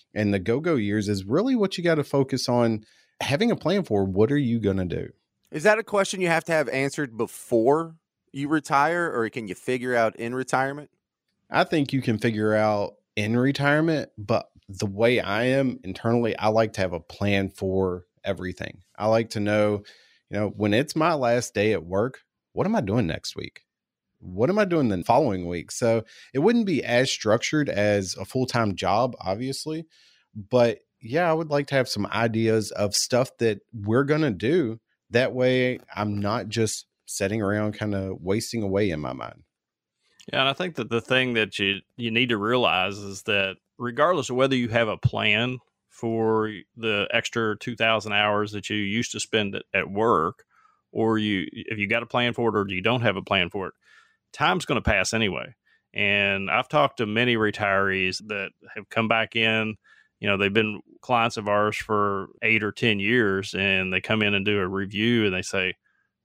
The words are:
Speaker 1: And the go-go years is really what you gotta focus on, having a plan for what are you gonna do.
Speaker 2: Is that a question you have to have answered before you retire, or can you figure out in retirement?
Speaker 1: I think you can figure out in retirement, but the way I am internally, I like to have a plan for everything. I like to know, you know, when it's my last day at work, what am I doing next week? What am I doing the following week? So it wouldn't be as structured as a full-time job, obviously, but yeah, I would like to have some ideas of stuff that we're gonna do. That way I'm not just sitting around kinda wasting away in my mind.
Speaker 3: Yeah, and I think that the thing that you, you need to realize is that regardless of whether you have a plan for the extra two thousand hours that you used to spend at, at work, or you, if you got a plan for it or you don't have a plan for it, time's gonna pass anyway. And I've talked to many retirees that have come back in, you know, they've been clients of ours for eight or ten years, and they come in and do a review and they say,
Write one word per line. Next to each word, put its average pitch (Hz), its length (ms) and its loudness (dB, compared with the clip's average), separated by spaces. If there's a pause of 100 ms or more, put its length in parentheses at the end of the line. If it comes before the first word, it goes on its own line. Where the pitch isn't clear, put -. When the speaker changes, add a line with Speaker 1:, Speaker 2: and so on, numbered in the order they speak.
(140)
Speaker 1:
And 104 200 2
the 98 60 0
go-go 139 360 0
years 104 320 0
is 101 160 -2
really 190 320 0
what 202 220 -2
you 175 80 -4
gotta 160 180 2
focus 135 460 0
on, 117 340 2 (380)
having 175 300 0
a - 40 0
plan 190 300 0
for 101 180 0
what 98 300 2
are 147 40 2
you 117 220 0
gonna 95 240 0
do. 85 300 -6 (360)
Speaker 2:
Is 151 140 -6
that 214 160 6
a 226 40 -6
question 196 360 -2
you 180 80 0
have 165 160 2
to - 80 -6
have 151 160 2
answered 135 480 -2
before 131 800 0 (380)
you 139 160 -4
retire, 156 680 2
or 113 120 0
can 110 180 -8
you 90 80 -8
figure 127 400 -4
out 113 220 2
in 117 180 -6
retirement? 139 540 -4 (600)
Speaker 1:
I 160 140 2
think 156 300 0
you 135 80 0
can 113 160 0
figure 107 360 0
out 107 420 0 (200)
in 107 220 0
retirement, 143 800 2
but 107 320 -2 (180)
the 98 200 -6
way 110 340 2
I 101 240 -2
am 131 400 0
internally, 117 520 0
I 104 120 0
like 110 240 2
to 101 80 -4
have 92 100 0
a 85 80 -6
plan 98 480 -2
for 95 560 -2 (220)
everything. 90 560 -8 (160)
I 104 100 -2
like 113 220 2
to 110 100 -6
know, 104 460 2 (440)
you 101 80 -8
know, 104 120 -2
when 104 240 0
it's 147 240 0
my 160 160 2
last 120 400 0
day 107 180 2
at 85 140 -2
work, 101 380 -2 (300)
what 127 120 -2
am 220 100 0
I 208 60 0
doing 107 240 0
next - 300 -6
week? - 260 -12 (560)
What 92 320 -2
am 196 80 0
I 214 80 4
doing 160 220 2
the 92 160 0
following 113 440 2
week? 87 220 -6
So 113 340 0 (300)
it 127 60 -2
wouldn't 226 260 4
be 170 180 0
as 120 280 2
structured 120 580 2
as 101 460 2
a 95 100 -8
full-time 120 480 0
job, 107 480 0
obviously, 135 640 -6 (480)
but 113 460 2 (200)
yeah, 151 300 -2
I 160 60 2
would 160 160 -4
like 143 160 0
to 143 80 -2
have 127 120 2
some 101 200 -4
ideas 113 640 0
of 101 240 -2
stuff 127 420 0
that 110 220 0 (120)
we're 113 340 0
gonna 151 260 0
do. 113 480 0 (320)
That 117 220 2
way 127 440 2 (180)
I'm 104 220 -2
not 101 320 -4
just 110 380 -2 (180)
sitting 104 380 -2
around 104 340 0
kinda 98 420 -4
wasting 107 440 -2
away 98 260 2
in 78 120 -4
my 65 120 -6
mind. 58 300 -14 (920)
Speaker 3:
Yeah, 127 60 -2
and 135 100 2
I 135 40 0
think 175 240 -6
that 117 120 -6
the 117 100 0
thing 127 360 0
that 107 240 -2
you, 98 220 0 (140)
you 117 140 -6
need 117 200 2
to 113 80 2
realize 101 600 2
is 98 260 -12
that 98 340 -2 (200)
regardless 131 540 0
of 123 40 -2
whether 131 200 2
you 120 140 0
have 117 180 2
a 98 100 -2
plan 110 600 0 (300)
for 110 600 0 (240)
the 110 360 0
extra 113 440 0
two 120 200 -10
thousand 110 380 0
hours 104 400 2
that 104 180 -10
you 107 60 0
used 104 340 -2
to 113 80 -8
spend 104 340 -2
at, 101 120 -8 (100)
at 87 160 -2
work, 101 520 2 (500)
or 110 240 2
you, 107 340 0
if - 260 -10
you 101 80 -2
got 117 160 0
a 113 60 -10
plan 120 260 0
for 117 160 0
it 107 80 0
or 101 120 2
you 92 120 -6
don't 117 200 2
have 104 160 2
a 95 40 -4
plan 92 280 0
for 95 180 -6
it, - 60 -14 (580)
time's 175 340 -2
gonna 123 160 -2
pass 98 320 2
anyway. 98 400 -2 (400)
And 101 560 0
I've 117 200 0
talked 147 280 2
to 117 80 -2
many 117 300 2
retirees 98 920 0
that 98 220 -8 (220)
have 104 160 -14
come 113 200 0
back 113 260 0
in, 110 400 2 (460)
you 107 80 0
know, 101 80 2
they've 101 140 2
been 107 280 2 (220)
clients 120 340 0
of 104 140 -4
ours 104 260 2
for 101 540 -2 (120)
eight 110 220 2
or 104 80 -2
ten 107 280 0
years, 98 540 0
and 95 380 0
they 92 80 0
come 110 240 0
in 104 100 2
and 98 120 -2
do 104 140 2
a 92 80 0
review 104 580 0
and 95 80 0
they 90 80 -4
say, 92 320 -4 (520)